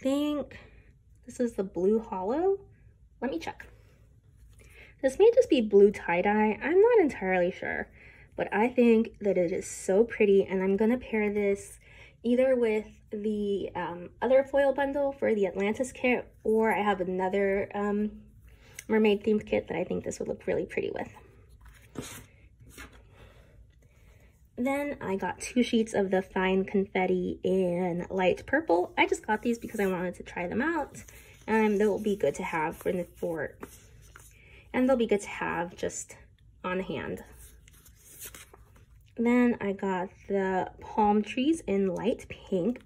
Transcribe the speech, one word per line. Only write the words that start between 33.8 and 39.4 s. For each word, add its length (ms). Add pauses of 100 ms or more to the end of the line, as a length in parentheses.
and 160
they'll 80
be 100
good 160
to 60
have 460
just 420 (460)
on 180
hand. 440 (2000)
Then 360